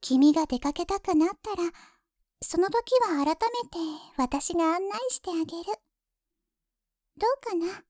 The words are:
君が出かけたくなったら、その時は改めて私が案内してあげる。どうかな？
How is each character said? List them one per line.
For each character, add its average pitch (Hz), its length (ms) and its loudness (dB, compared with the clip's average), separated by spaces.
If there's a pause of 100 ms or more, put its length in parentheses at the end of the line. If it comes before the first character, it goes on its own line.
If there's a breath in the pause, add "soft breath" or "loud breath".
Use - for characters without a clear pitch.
君 269 320 6
が 320 140 2
出 247 120 -4
か 285 140 -2
け 349 140 -6
た 392 140 -2
く 370 140 -2
な 311 120 6
っ 392 160 -2
た 427 120 -6
ら、 349 160 -2 (720 soft breath)
そ - 160 -4
の 370 120 2
時 466 320 -2
は 330 220 0
改 - 20 2
め 311 80 2
て 320 40 -14 (760)
私 285 380 -2
が 330 220 2
案 381 120 -4
内 415 100 -6 (120)
し - 100 -2
て 381 100 -8
あ 339 40 -4
げ 330 80 0
る。 311 40 -2 (1700)
ど 415 100 -2
う 539 140 0
か 453 140 -10
な？ 349 360 -4